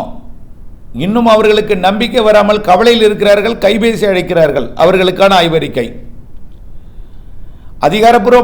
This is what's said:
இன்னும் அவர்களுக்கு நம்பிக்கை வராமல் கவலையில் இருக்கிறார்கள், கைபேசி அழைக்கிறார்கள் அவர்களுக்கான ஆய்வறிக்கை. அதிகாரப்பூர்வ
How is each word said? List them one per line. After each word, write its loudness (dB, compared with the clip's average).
இன்னும் 0
அவர்களுக்கு 2
நம்பிக்கை 0
வராமல் 2
கவலையில் 4
இருக்கிறார்கள், 2
கைபேசி 0
அழைக்கிறார்கள் 0
அவர்களுக்கான 2
ஆய்வறிக்கை. -2
அதிகாரப்பூர்வ 4